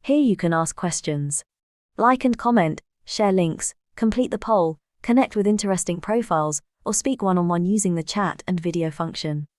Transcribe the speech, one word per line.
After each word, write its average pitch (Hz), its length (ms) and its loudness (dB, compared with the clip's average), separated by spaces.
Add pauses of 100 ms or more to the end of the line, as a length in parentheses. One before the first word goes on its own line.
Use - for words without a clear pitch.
Here 277 180 2
you 240 160 4
can 170 160 0
ask 165 240 -2
questions, 147 680 -4 (520)
like 254 300 2
and 240 100 4
comment, 196 460 2 (240)
share 208 260 0
links, 175 440 0 (200)
complete 226 360 0
the - 80 -4
poll, 175 400 0 (240)
connect 240 320 2
with 202 100 2
interesting 196 560 0
profiles, 160 580 -2 (260)
or 208 100 -4
speak 269 260 -2
one-on-one 175 440 2
using 196 280 0
the 165 80 -2
chat 185 460 -4
and 180 120 -2
video 165 300 -2
function. 151 560 -6 (140)